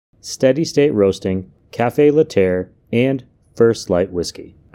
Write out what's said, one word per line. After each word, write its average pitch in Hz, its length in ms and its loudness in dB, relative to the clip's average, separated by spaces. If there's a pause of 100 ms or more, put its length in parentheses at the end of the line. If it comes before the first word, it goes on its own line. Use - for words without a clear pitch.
(220)
Steady 131 420 -2
State 147 280 0
Roasting, 95 600 -2 (200)
Cafe 143 400 2
La 151 100 2
Terre, 92 480 0 (240)
and 131 320 0 (300)
First 117 340 2
Light 90 220 0
Whiskey. - 440 -10 (200)